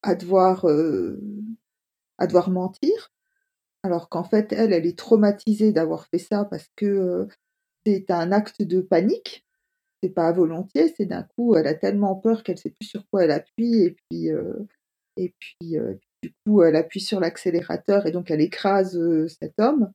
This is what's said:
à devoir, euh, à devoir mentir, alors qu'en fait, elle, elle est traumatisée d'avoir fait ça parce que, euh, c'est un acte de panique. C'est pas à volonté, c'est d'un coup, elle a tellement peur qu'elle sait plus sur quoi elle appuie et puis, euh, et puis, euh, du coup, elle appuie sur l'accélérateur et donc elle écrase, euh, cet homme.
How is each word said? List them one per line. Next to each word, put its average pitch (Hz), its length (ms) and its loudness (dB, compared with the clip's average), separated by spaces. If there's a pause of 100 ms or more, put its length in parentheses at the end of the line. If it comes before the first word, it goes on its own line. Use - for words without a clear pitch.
à 185 120 0
devoir, 185 540 2
euh, 147 520 0 (960)
à 185 80 0
devoir 175 240 2
mentir, 190 600 -2 (720)
alors 170 260 -4
qu'en 170 160 -6
fait, 214 280 0
elle, 214 200 2
elle 165 140 0
est - 120 -4
traumatisée 208 760 2
d'avoir 160 340 -2
fait 175 120 -2
ça 202 260 -4
parce - 220 -12 (100)
que, 208 100 -4
euh, 190 400 -2 (580)
c'est 196 260 0
un 170 220 0
acte 208 300 -2
de 185 180 0
panique. 190 680 0 (560)
C'est 185 80 -2
pas 165 180 0
à 170 40 2
volonté, 185 640 0
c'est 196 100 -2
d'un - 160 -8
coup, 233 320 0
elle 160 140 4
a 156 60 0
tellement 196 420 -2
peur 220 260 0
qu'elle 180 160 -6
sait - 120 -10
plus - 160 -16
sur - 240 -12
quoi 190 140 2
elle 156 60 4
appuie 226 520 0
et 180 140 2 (140)
puis, 165 220 -4
euh, 170 220 -6 (640)
et 185 220 -6
puis, - 400 -10
euh, - 160 -6 (280)
du - 100 -12 (120)
coup, 208 180 6
elle 160 140 6
appuie 165 240 -2
sur 196 200 -4
l'accélérateur 170 840 -2
et 156 60 -2
donc 180 180 -8
elle 151 100 0
écrase, 190 580 0
euh, 165 300 0
cet - 320 -14
homme. 226 340 0